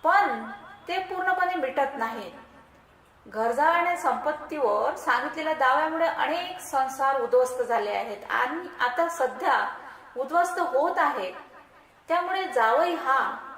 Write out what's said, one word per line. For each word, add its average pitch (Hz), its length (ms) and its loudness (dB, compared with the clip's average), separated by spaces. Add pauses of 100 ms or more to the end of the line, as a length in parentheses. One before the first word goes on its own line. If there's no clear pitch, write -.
पण 330 460 2 (380)
ते 370 120 -2
पूर्णपणे 370 560 0
मिटत 277 420 0
नाहीत. 220 340 -6 (960)
घरजावाने 311 720 2
संपत्तीवर 233 960 0
सांगितलेल्या 302 580 -2
दाव्यामुळे 311 540 2
अनेक 349 520 -2
संसार 269 640 0
उद्ध्वस्त 247 400 2
झाले 220 300 0
आहेत 202 400 -6
आणि 269 360 0 (120)
आता 330 300 0
सध्या 320 600 0 (480)
उद्ध्वस्त 349 420 0
होत 311 380 2
आहेत. 196 360 0 (720)
त्यामुळे 359 400 0
जावई 262 480 2
हा 262 400 0 (220)